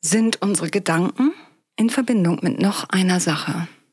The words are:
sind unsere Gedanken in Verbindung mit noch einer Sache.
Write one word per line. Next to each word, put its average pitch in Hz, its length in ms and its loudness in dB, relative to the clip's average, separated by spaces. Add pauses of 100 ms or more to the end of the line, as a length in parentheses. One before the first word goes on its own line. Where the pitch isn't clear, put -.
sind 220 400 2
unsere 190 300 -2
Gedanken 196 600 0 (440)
in 226 140 2
Verbindung 214 520 2
mit - 180 -2
noch 196 280 0
einer 185 320 2
Sache. 170 460 -2 (260)